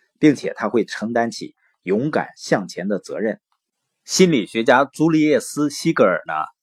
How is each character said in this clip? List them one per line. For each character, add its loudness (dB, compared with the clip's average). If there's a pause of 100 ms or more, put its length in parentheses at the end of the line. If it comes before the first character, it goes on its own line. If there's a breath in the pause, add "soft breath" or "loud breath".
(180)
并 6
且 -8
他 -4
会 0
承 -8
担 0
起 -14 (280)
勇 -2
敢 -2
向 -2
前 -10
的 -2
责 -12
任。 -4 (640)
心 4
理 0
学 -4
家 4
朱 -2
利 2
叶 2
斯· -4
西 -4
格 4
尔 2
呢， -8 (280)